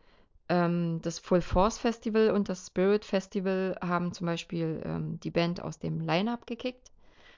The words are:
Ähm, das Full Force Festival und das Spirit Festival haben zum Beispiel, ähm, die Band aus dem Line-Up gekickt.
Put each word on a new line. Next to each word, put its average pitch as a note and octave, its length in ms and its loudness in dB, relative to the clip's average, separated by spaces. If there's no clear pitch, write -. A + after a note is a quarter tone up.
Ähm, E3+ 540 2
das E3 180 -6
Full F3+ 220 4
Force G3 360 2
Festival A3 540 2
und G3+ 160 2
das F#3 200 -8
Spirit G3+ 360 2
Festival F#3+ 800 -2
haben F3 320 -2
zum F3 140 -4
Beispiel, E3 580 -4
ähm, D#3+ 340 -4
die D#3 120 -8
Band E3+ 300 0
aus - 180 -8
dem D#3+ 200 -4
Line-Up F#3+ 480 0
gekickt. B3+ 440 -10